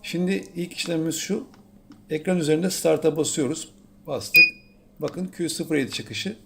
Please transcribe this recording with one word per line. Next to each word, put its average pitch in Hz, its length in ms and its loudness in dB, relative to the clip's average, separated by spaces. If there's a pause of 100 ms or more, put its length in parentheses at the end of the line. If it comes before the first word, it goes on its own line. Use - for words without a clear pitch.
Şimdi 180 400 -2 (120)
ilk 175 180 -6
işlemimiz 160 420 -2
şu. - 320 -4 (640)
Ekran 160 280 0
üzerinde 160 320 2
start'a 156 480 2
basıyoruz. 147 520 0 (380)
Bastık. - 360 4 (560)
Bakın 170 260 -4
Q 175 240 -4
sıfır 160 260 -2
yedi 127 160 0
çıkışı 135 440 -6 (100)